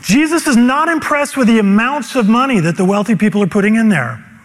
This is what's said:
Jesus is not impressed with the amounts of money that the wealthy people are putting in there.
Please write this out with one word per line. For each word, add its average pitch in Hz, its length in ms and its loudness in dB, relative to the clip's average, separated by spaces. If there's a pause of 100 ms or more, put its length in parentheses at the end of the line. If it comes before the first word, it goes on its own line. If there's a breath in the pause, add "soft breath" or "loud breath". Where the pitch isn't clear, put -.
Jesus 302 420 0
is 269 120 2
not 269 320 2
impressed 285 480 -4
with 247 100 2
the 226 100 4
amounts 220 580 0
of 233 120 0
money 240 320 2
that 165 180 -2
the 190 80 0
wealthy 202 300 0
people 208 260 0
are 196 60 0
putting 208 280 0
in 226 140 2
there. 120 340 -2 (220)